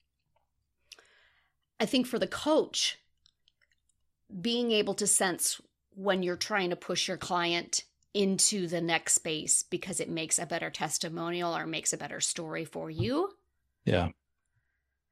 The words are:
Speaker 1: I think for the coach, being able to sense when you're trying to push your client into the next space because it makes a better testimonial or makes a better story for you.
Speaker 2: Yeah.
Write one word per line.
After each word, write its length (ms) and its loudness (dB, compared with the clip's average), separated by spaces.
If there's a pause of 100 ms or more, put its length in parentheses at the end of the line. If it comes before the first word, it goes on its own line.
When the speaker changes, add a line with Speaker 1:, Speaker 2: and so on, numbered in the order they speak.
(1800)
Speaker 1:
I 60 0
think 200 2
for 120 -2
the 80 0
coach, 720 0 (1400)
being 320 2
able 260 4
to 100 0
sense 560 2 (320)
when 280 2
you're 140 0
trying 340 0
to 60 0
push 320 -2
your 80 -2
client 680 0 (280)
into 540 2
the 160 -2
next 320 2
space 480 2
because 360 -4
it 120 -4
makes 280 0
a 60 -2
better 240 -4
testimonial 880 -2
or 100 -4
makes 280 0
a 40 -6
better 220 -8
story 460 -4
for 240 -8
you. 400 0 (560)
Speaker 2:
Yeah. 220 2 (1040)